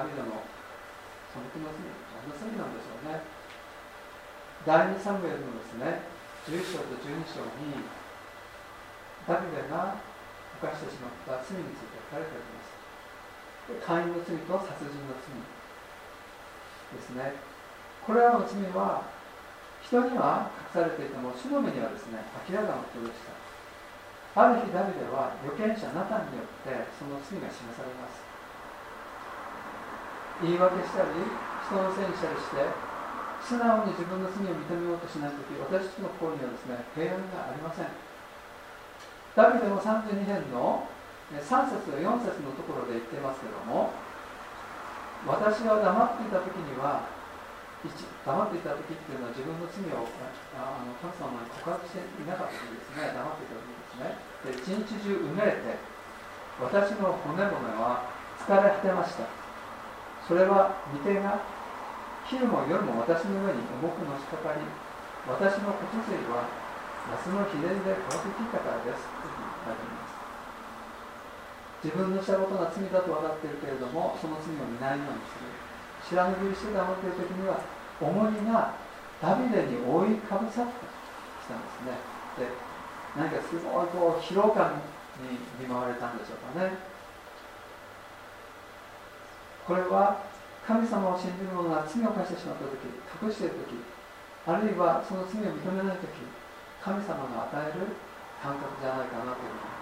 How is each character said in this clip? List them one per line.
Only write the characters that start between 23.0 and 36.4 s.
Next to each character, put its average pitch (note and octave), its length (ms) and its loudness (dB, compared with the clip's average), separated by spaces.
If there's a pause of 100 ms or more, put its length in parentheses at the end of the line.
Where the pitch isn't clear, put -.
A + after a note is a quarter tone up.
で A2+ 80 -6
し - 80 -12
た。 - 160 -12 (1040)
あ B3 80 12
る - 160 6
日、 - 80 0
ダ F#3+ 160 4
ビ - 80 -2
デ - 160 -2
は - 320 0
預 G#3+ 160 -2
言 A3 160 4
者 - 160 -4
ナ F#3 160 0
タ A3 160 0
ン - 80 -8
に - 80 -6
よ - 20 -8
っ - 60 -10 (160)
て A#2+ 320 -4
そ C#3+ 80 -8
の C#3 160 -6
罪 G3 160 -8
が C3 160 -4
示 - 80 -10 (160)
さ B2+ 80 -8
れ B2+ 160 -8
ま - 80 -8
す。 - 160 -12 (2250)
言 E3+ 120 4
い F3 40 6
訳 F#3 240 8
し - 160 -2
た F3+ 80 6
り、 D3+ 80 2 (560)
人 F#3+ 80 2
の F#3+ 160 4
せ G3 80 0
い F#3 80 2
に - 80 -2
し E3+ 80 0
た D3+ 80 0
り - 80 -2
し - 80 -4
て、 D3 160 2 (800)
素 A#3+ 160 2
直 A3 240 8
に F3 80 0
自 F3 160 -4
分 F#3+ 100 -2
の F#3+ 140 0
罪 G3+ 160 -2
を D#3+ 80 0
認 D3+ 160 -6
め E3+ 160 0
よ E3+ 80 0
う - 0 -
と E3+ 80 -8
し D#3 160 -6
な C#3+ 80 -2
い C#3+ 80 -6
と - 80 -8
き、 - 80 -8
私 F#3+ 320 2
た - 100 -6
ち G#3 60 -6
の F3+ 160 -2
心 E3 160 0
に - 80 -4